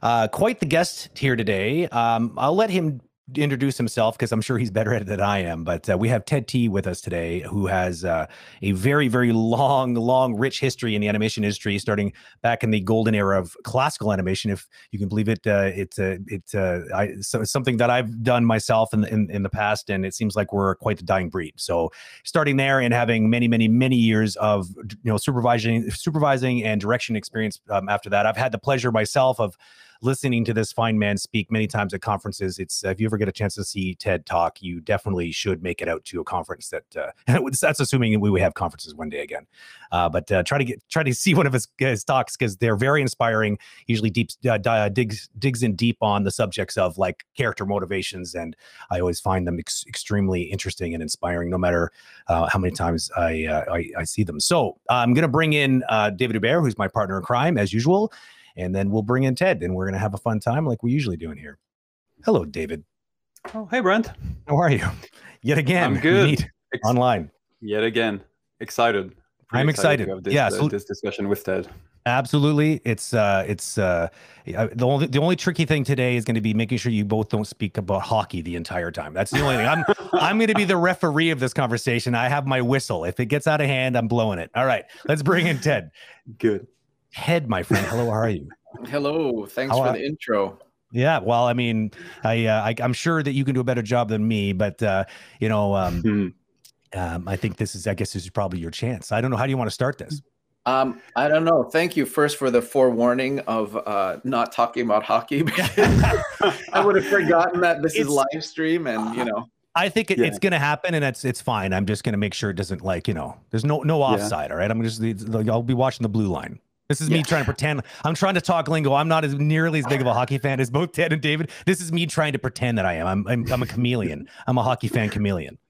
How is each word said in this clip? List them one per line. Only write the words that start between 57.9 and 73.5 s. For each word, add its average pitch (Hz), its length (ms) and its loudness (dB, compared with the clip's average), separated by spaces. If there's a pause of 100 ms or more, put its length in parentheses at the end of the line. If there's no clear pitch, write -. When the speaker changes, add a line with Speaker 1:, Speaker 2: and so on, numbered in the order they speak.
Speaker 1:
And 90 200 -4
then 98 160 0
we'll 110 100 2
bring 123 220 2
in 131 100 2
Ted, 165 300 0
and 90 100 -2
we're 95 140 -2
gonna 95 100 -4
have 101 160 -2
a 98 60 -8
fun 110 200 -2
time 139 280 0
like 120 160 -4
we 120 80 0
usually 123 260 -2
do 80 140 -10
in 71 80 -14
here. 73 180 -18 (640)
Hello, 160 220 2
David. 78 380 -8 (720)
Speaker 2:
Oh, 220 160 -8
hey, 254 80 2
Brent. 214 320 2 (360)
Speaker 1:
How 147 100 2
are 170 140 6
you? 117 140 2 (560)
Yet 143 160 2
again, 165 280 2
Speaker 2:
I'm - 100 2
Speaker 1:
we 131 60 -2
Speaker 2:
good. 175 280 6
Speaker 1:
meet - 180 0 (240)
Speaker 2:
Ex- 117 160 -2
Speaker 1:
online. 120 440 2 (300)
Speaker 2:
Yet 107 220 -2
again. 110 380 0 (380)
Excited. 107 560 0 (320)
Pretty 123 140 0
Speaker 1:
I'm 147 80 4
Speaker 2:
excited 147 320 2
Speaker 1:
excited. 95 40 0
Speaker 2:
to 95 60 -4
have 92 120 -8
this, - 120 -2
Speaker 1:
Yeah, 131 120 4
Speaker 2:
uh, - 40 2
Speaker 1:
so 107 160 0
Speaker 2:
this 101 180 -4
discussion 101 440 -6
with 101 140 -2
Ted. 92 240 -4 (380)
Speaker 1:
Absolutely. 147 800 2
It's, - 300 -4
uh, 101 320 4
it's, - 320 -6